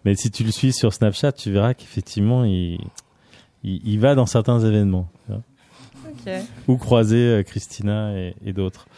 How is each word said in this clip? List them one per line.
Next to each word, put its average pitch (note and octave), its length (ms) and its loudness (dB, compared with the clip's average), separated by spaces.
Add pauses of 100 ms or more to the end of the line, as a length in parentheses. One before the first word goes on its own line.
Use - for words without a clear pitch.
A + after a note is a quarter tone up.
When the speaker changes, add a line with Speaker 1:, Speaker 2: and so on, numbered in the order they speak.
Speaker 1:
Mais G2+ 100 2
si A2 160 -4
tu - 120 -4
le A2 80 -2
suis C3 200 0
sur A#2 220 0
Snapchat, A2+ 400 0
tu - 180 -8
verras G#2 220 2
qu'effectivement, A#2 720 -2
il, F2 340 -2 (840)
il, F#2 220 -6
il... G#2+ 140 0
va C3 160 6
dans B2+ 120 4
certains A#2 320 2
événements, G2+ 500 2 (160)
tu A2 80 -10
vois. G#2 80 -8 (720)
Speaker 2:
Ok. F#3+ 320 -10 (260)
Speaker 1:
Ou E3+ 80 4
croiser, A#2 400 4
euh, A#2 260 2
Christina G#2 720 -6
et, F2+ 180 -8 (100)
et G2+ 80 -6
d'autres. F#2 340 -6 (100)